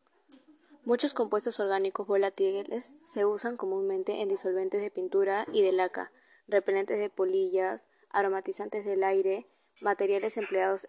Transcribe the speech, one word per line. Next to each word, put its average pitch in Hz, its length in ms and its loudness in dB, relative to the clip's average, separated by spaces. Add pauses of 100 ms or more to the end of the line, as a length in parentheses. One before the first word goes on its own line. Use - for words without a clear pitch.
(840)
Muchos 240 280 2
compuestos 214 460 0
orgánicos 196 480 0
volátiles 196 960 0
se - 220 -2
usan 208 320 0
comúnmente 190 640 -2
en 202 80 0
disolventes 190 520 0
de 202 120 -6
pintura 196 600 0
y 214 100 4
de 190 100 6
laca, 185 400 0 (340)
repelentes 202 540 0
de 208 100 -2
polillas, 190 720 0 (280)
aromatizantes 202 720 -2
del 196 180 0
aire, 190 460 0 (320)
materiales 202 560 0
empleados 190 520 -2